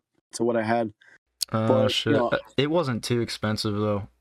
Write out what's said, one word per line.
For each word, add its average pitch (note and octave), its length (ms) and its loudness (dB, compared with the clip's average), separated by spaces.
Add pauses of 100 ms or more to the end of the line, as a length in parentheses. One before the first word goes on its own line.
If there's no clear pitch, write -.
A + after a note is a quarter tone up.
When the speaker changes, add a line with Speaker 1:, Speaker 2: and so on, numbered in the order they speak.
(340)
Speaker 1:
to - 100 -4
what A#2 120 0
I A2+ 60 0
had. A2+ 320 0 (580)
Speaker 2:
Oh, A2 360 2
Speaker 1:
But, - 80 -2 (120)
you - 60 4
Speaker 2:
shit. - 40 4
Speaker 1:
know A#2+ 140 0
Speaker 2:
Uh, - 60 2 (200)
it C#3 120 2
wasn't C#3+ 340 0
too A#2+ 180 0
expensive, G#2+ 540 -2
though. G#2 340 -2 (120)